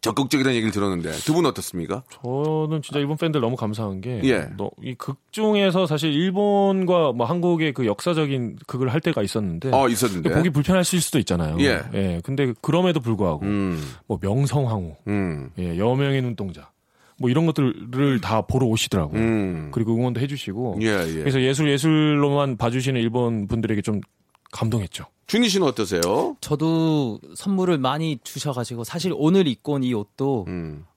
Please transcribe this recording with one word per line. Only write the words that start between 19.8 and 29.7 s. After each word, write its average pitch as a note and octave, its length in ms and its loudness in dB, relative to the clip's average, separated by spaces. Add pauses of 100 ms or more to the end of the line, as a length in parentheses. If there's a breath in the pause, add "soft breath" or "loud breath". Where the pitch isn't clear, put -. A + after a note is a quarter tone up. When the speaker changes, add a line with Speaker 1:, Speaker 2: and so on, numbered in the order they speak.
Speaker 2:
응원도 A#2+ 260 0
해주시고. B2 640 -4
Speaker 1:
예, A2+ 40 2 (200)
예. D#2+ 140 -4
Speaker 2:
그래서 C3 200 2
예술, C#3 300 2
예술로만 C#3+ 880 2
봐주시는 B2 440 0
일본 A#2 460 0
분들에게 A2 360 -2
좀 G#2 180 -2 (500)
감동했죠. A2 540 -4 (240)
Speaker 1:
준희 A#3 200 2
씨는 F#3 200 2
어떠세요? G#2 720 0
Speaker 3:
저도 D3+ 800 0 (160)
선물을 F#3 420 0
많이 C#3+ 460 -4
주셔가지고 B2 600 -6
사실 E3+ 320 -4
오늘 F3 300 4
입고 C#3+ 280 -2